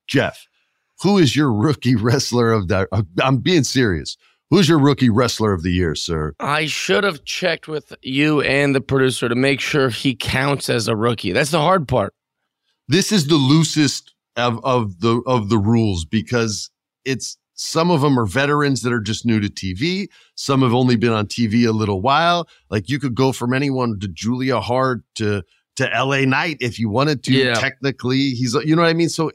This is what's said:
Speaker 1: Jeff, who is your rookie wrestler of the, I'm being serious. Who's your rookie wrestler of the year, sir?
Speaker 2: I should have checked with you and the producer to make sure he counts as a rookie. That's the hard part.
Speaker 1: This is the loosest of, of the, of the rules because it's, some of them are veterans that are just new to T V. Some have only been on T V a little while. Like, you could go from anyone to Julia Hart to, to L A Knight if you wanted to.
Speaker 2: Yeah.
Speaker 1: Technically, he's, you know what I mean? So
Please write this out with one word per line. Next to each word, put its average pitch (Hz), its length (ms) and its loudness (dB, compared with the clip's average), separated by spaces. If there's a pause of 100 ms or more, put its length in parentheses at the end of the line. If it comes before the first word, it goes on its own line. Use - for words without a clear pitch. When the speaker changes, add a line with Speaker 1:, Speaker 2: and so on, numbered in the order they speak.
Speaker 1:
Jeff, 113 400 -2 (540)
who 202 160 2
is 127 180 4
your 143 160 2
rookie 127 420 0
wrestler 117 580 0
of 104 160 0
the, 95 200 0 (340)
I'm 131 160 2
being 175 240 2
serious. 95 540 -2 (320)
Who's 170 200 4
your 160 120 4
rookie 131 300 4
wrestler 110 420 2
of 87 100 -2
the 90 80 0
year, 87 240 0
sir? 78 460 -6
Speaker 2:
I 156 260 -2
should 196 380 -2
have 170 200 -4
checked - 440 -6
with 151 340 -10
you 143 380 0
and 139 340 2
the 131 60 0
producer 131 480 0
to 117 80 0
make 135 240 0
sure 135 300 0
he 120 260 -2
counts 135 520 -2
as 117 200 -2
a 113 80 0
rookie. 107 340 -2
That's 135 220 0
the 165 80 2
hard 165 260 2
part. 110 260 0 (760)
Speaker 1:
This 185 240 2
is 160 160 2
the 160 80 4
loosest 147 760 2 (220)
of, 117 300 0
of 113 340 0
the, 117 280 2
of 120 220 0
the 113 100 4
rules 104 460 2
because 110 680 -4 (340)
it's, - 320 -6 (260)
some 165 280 0
of 160 100 2
them 139 180 4
are 117 60 2
veterans 139 580 0
that 120 100 -2
are 120 100 -2
just 107 240 -6
new 110 120 2
to 101 120 -2
T 92 240 -8
V. 175 340 -4 (260)
Some 135 280 0
have 120 100 2
only 127 240 2
been 117 160 2
on 107 140 0
T 117 200 -4
V 117 200 2
a 110 60 2
little 104 280 0
while. 165 480 0 (220)
Like, 104 180 -2
you 139 100 -2
could 127 160 -4
go 131 180 2
from 120 200 -4
anyone 131 480 -2
to 101 80 -6
Julia 117 520 -2
Hart 123 420 -2 (140)
to, 104 260 -2 (340)
to 101 180 -2
L 135 200 0
A 135 100 0
Knight 143 360 0
if 120 180 -4
you 113 100 -2
wanted 135 360 0
to. 131 100 0
Speaker 2:
Yeah. 127 180 2
Speaker 1:
Technically, 135 760 -2
he's, 120 240 -2
you 147 200 0
know 165 60 4
what 170 80 4
I 160 60 2
mean? 165 160 0
So 156 240 -2